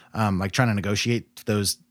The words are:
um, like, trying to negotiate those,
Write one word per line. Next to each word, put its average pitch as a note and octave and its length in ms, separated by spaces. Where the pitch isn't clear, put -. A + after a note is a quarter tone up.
um, G2+ 260
like, G2 140
trying B2+ 160
to G#2+ 40
negotiate G#2 760
those, G#2 300